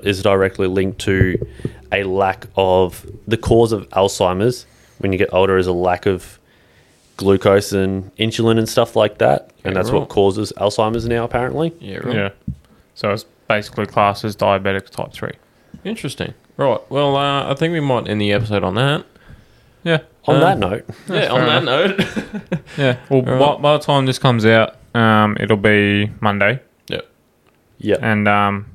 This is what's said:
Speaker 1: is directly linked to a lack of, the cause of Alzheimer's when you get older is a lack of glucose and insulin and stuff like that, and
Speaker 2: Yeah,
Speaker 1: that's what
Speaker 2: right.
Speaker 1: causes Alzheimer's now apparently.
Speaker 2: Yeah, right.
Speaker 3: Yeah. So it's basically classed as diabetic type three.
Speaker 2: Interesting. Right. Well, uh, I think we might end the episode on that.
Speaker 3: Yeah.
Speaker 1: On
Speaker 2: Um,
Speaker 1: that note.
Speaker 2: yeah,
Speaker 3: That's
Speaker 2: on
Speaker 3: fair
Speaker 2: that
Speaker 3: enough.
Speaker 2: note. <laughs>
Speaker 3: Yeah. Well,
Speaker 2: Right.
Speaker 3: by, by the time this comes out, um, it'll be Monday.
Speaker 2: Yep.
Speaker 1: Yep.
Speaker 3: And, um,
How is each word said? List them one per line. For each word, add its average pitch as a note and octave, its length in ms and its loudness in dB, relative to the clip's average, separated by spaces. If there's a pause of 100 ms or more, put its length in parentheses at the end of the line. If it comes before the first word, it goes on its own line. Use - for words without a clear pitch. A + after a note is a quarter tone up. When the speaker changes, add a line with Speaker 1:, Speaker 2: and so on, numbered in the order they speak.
Speaker 1:
is G2 180 -2
directly G2 460 2
linked F#2+ 320 -4
to F#2 380 0 (540)
a G2+ 120 0
lack F#2+ 520 -2
of, F#2 500 2 (220)
the A2+ 100 -2
cause A#2 340 4
of G2 180 -4
Alzheimer's G2 760 -2 (340)
when G2 120 -2
you F#2 60 0
get - 160 0
older F#2+ 240 2
is F#2 100 2
a F#2 60 0
lack F2+ 320 -2
of - 340 -4 (760)
glucose G2 560 2
and F#2+ 420 -4
insulin A2+ 420 0
and A2+ 120 0
stuff - 260 0
like G#2+ 220 0
that, - 340 0 (140)
and F#2+ 80 -4
Speaker 2:
Yeah, F#2 80 0
Speaker 1:
that's A2+ 100 -4
what G#2 100 0
Speaker 2:
right. - 80 -8
Speaker 1:
causes G2+ 480 0
Alzheimer's A2 500 -2
now A#2 180 -2
apparently. C3 560 -4
Speaker 2:
Yeah, G2 160 -14
right. A#2+ 180 -6
Speaker 3:
Yeah. G2+ 140 -2 (680)
So G#2+ 160 -4
it's G#2+ 140 -6 (240)
basically G#2+ 360 -4
classed G2+ 380 0
as G#2 120 -6
diabetic G2 560 0
type - 200 -10
three. - 220 -12 (500)
Speaker 2:
Interesting. - 500 -8 (220)
Right. C3+ 240 0 (100)
Well, C#3 280 0
uh, C#3 340 -2
I C#3 40 -2
think E3 180 -2
we E3 80 -2
might B2+ 260 0
end G#2 140 -2
the G#2 100 0
episode G#2 320 0
on F#2 120 -2
that. C#3 300 0 (800)
Speaker 3:
Yeah. E3 160 0 (260)
Speaker 1:
On C#3+ 100 2
Speaker 2:
Um, C#3 60 4
Speaker 1:
that F3 180 4
note. G2 260 -4 (240)
Speaker 2:
yeah, F#3 100 -4
Speaker 3:
That's E3+ 140 0
Speaker 2:
on B2+ 60 2
Speaker 3:
fair B2+ 80 2
Speaker 2:
that E3 160 2
Speaker 3:
enough. F3 680 -2 (180)
Speaker 2:
note. E3 160 -4
<laughs> - 100 -14
Speaker 3:
Yeah. C3 200 0 (120)
Well, C3+ 140 4
Speaker 2:
Right. B2 160 0
Speaker 3:
by, C#3 220 2
by D3 160 4
the C#3+ 60 -10
time C#3 220 0
this C3 120 0
comes A#2 280 2
out, A2+ 320 4 (180)
um, A2 440 4
it'll G#2 180 2
be G2+ 520 2 (120)
Monday. G#2 400 0 (260)
Speaker 2:
Yep. - 220 -8 (720)
Speaker 1:
Yep. D3+ 220 0
Speaker 3:
And, G#2+ 260 0
um, G2+ 480 2